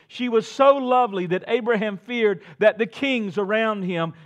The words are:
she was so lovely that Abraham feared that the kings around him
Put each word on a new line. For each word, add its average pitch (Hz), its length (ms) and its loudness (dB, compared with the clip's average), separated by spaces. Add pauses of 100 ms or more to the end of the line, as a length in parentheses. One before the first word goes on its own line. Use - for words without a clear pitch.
she 247 220 -8
was 226 200 0
so 277 280 4
lovely 247 500 0
that 185 200 -2
Abraham 220 500 -2
feared 220 460 -2 (160)
that 208 180 4
the 220 100 -2
kings 226 500 -4
around 214 460 -2
him 165 300 -4 (120)